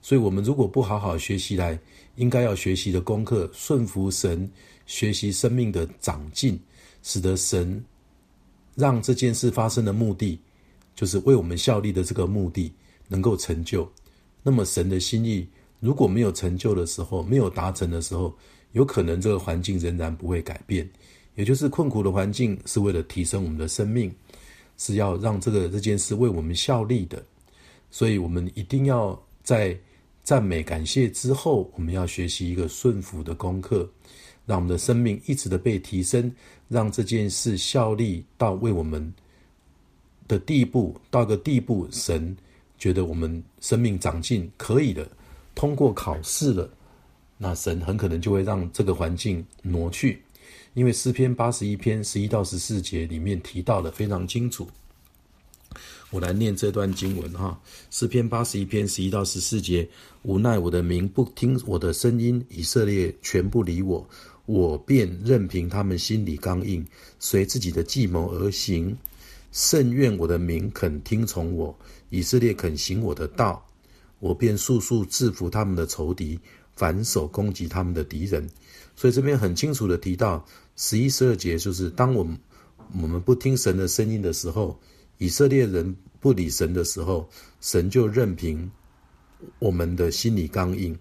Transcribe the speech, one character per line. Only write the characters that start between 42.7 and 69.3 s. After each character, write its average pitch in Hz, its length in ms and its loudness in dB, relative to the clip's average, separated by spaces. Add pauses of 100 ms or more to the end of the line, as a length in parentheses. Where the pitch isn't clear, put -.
觉 92 160 2
得 90 120 2
我 80 80 -6
们 82 300 -4 (180)
生 - 180 0
命 110 180 2
长 82 240 -4
进， 92 360 -2
可 127 240 2
以 127 120 0
了， 76 160 -8 (460)
通 147 200 0
过 135 180 4
考 80 280 -4
试 135 320 0
了， 92 160 -2 (680)
那 92 180 -4
神 87 260 -2
很 95 140 -2
可 101 140 0
能 82 120 -2
就 101 100 0
会 98 120 2
让 95 300 -2
这 - 100 -2
个 95 100 2
环 85 220 -2
境 87 300 -2 (160)
挪 87 280 -2
去。 104 320 -2 (520)
因 123 120 2
为 120 80 4
诗 - 180 -2
篇 123 240 2
八 120 160 2
十 107 160 -2
一 104 80 0
篇 110 260 -2
十 101 200 -2
一 104 80 -2
到 107 160 2
十 92 120 -6
四 98 240 -4
节 - 240 -4
里 82 140 -6
面 95 220 -2
提 - 200 -10
到 98 200 2
的 82 100 -6
非 107 160 -4
常 92 180 -2
清 120 240 -2
楚， - 160 -8 (1500)
我 95 100 -4
来 90 100 0
念 107 240 2
这 101 160 0
段 98 220 0
经 95 240 -4
文 - 160 -6
哈， 92 260 -6 (300)
诗 - 180 -2
篇 117 200 2
八 117 140 0
十 117 160 -2
一 98 60 0
篇 104 240 0
十 95 160 -4
一 95 60 0
到 101 160 0
十 92 160 -4
四 110 200 -2
节 87 240 0 (380)
：“无 98 160 0
奈 113 180 4
我 87 140 0
的 87 100 2
民 87 240 0
不 120 200 2 (100)
听 123 300 2
我 92 120 0
的 87 140 0
声 120 300 2
音， 120 260 2
以 85 160 -10
色 113 220 2
列 95 360 2
全 92 260 0
不 113 140 2
理 87 200 0
我， 95 260 -2 (380)
我 90 320 2
便 107 360 2 (120)
任 117 200 4
凭 87 220 -2
他 101 160 -2
们 92 160 0
心 107 260 0
里 78 120 -4
刚 90 280 -2
硬， 87 200 -2 (340)
随 98 260 2
自 - 140 -2
己 92 100 -2
的 85 140 0
计 120 240 0
谋 87 240 0
而 90 180 0
行。 92 480 -2 (540)